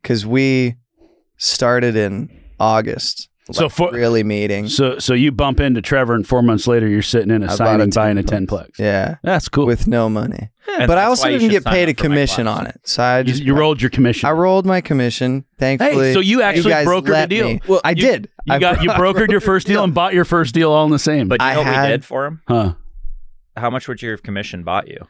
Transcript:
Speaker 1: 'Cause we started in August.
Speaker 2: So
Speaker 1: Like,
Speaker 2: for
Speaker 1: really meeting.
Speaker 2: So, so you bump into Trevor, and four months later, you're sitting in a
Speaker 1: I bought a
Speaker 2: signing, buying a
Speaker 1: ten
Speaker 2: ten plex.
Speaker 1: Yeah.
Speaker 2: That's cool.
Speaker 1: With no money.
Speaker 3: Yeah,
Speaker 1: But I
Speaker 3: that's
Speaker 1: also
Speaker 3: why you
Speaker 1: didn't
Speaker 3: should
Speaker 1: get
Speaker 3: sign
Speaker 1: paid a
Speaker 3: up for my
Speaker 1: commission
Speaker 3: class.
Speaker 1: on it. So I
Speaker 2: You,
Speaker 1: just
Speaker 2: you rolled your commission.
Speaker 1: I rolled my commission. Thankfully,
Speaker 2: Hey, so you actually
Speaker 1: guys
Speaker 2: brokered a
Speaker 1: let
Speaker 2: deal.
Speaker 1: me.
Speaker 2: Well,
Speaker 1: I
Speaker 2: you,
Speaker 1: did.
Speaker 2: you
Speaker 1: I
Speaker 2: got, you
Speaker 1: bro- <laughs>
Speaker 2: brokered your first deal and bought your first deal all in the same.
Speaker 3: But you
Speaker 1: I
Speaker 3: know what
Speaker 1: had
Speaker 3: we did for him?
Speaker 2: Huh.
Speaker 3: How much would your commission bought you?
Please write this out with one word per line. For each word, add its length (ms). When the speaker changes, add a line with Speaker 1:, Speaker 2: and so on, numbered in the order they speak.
Speaker 1:
'Cause 220
we 520
started 600
in 340
August. 680
Speaker 2:
So 120
Speaker 1:
Like, 80
Speaker 2:
for 200
Speaker 1:
really 320
meeting. 440
Speaker 2:
So, 300
so 160
you 160
bump 300
into 200
Trevor, 340
and 120
four 160
months 240
later, 220
you're 140
sitting 280
in 120
a 40
Speaker 1:
I 40
bought 20
a 40
Speaker 2:
signing, 340
buying 280
a 60
Speaker 1:
ten 220
Speaker 2:
ten 120
plex. 200
Speaker 1:
Yeah. 440
Speaker 2:
That's 260
cool. 180
Speaker 1:
With 200
no 220
money. 420
Speaker 3:
Yeah, 180
Speaker 1:
But 120
I 40
Speaker 3:
that's 80
Speaker 1:
also 140
Speaker 3:
why 60
you 80
Speaker 1:
didn't 140
Speaker 3:
should 60
Speaker 1:
get 40
Speaker 3:
sign 100
Speaker 1:
paid 160
a 40
Speaker 3:
up 60
for 40
my 60
Speaker 1:
commission 380
Speaker 3:
class. 120
Speaker 1:
on 80
it. 180
So 200
I 140
Speaker 2:
You, 60
Speaker 1:
just 200
Speaker 2:
you 100
rolled 260
your 100
commission. 380
Speaker 1:
I 40
rolled 340
my 140
commission. 640
Thankfully, 500
Speaker 2:
Hey, 60
so 60
you 220
actually 300
Speaker 1:
guys 160
Speaker 2:
brokered 200
a 40
Speaker 1:
let 160
Speaker 2:
deal. 180
Speaker 1:
me. 220
Speaker 2:
Well, 160
Speaker 1:
I 60
Speaker 2:
you, 120
Speaker 1:
did. 260
Speaker 2:
you 80
Speaker 1:
I 40
Speaker 2:
got, 240
you 100
Speaker 1:
bro- 220
<laughs> 0
Speaker 2:
brokered 160
your 100
first 280
deal 160
and 100
bought 180
your 120
first 280
deal 200
all 120
in 60
the 80
same. 300
Speaker 3:
But 120
you 60
Speaker 1:
I 80
Speaker 3:
know 60
what 80
Speaker 1:
had 160
Speaker 3:
we 80
did 120
for 220
him? 220
Speaker 2:
Huh. 260
Speaker 3:
How 140
much 160
would 160
your 140
commission 480
bought 240
you? 100